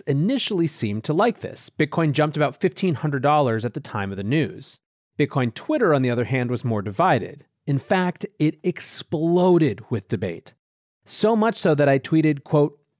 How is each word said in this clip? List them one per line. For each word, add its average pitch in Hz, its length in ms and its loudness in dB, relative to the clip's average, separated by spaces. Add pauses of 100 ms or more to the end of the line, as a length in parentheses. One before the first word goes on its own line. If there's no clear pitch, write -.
initially 170 600 0
seemed 107 360 -4
to 151 100 -2
like 202 280 0
this. - 280 -12
Bitcoin 156 440 0
jumped 151 240 0
about 147 220 -2
fifteen 185 360 0
hundred 143 280 -2
dollars 131 420 2
at 117 80 -6
the 147 80 -10
time 101 280 -6
of 98 80 -8
the 98 60 -6
news. 110 560 -4 (400)
Bitcoin 135 340 0
Twitter, 247 400 0
on 139 80 2
the 127 80 2
other 120 140 0
hand, 123 260 -2
was 123 140 -4
more 110 180 -2
divided. 104 640 -2 (240)
In 139 100 2
fact, 180 480 -2 (140)
it 156 240 0
exploded 170 1160 0 (100)
with 107 160 -4
debate. 90 460 -6 (500)
So - 320 0
much 226 220 0
so 160 180 2
that 143 140 4
I 135 100 4
tweeted, 156 460 0
quote, - 340 0 (200)